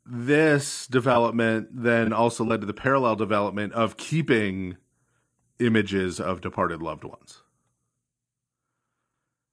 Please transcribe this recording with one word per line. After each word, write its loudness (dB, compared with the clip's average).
this 2
development 2
then 2
also 0
led 0
to -8
the -4
parallel 2
development -2
of -2
keeping -2
images 0
of -4
departed -4
loved -10
ones. -20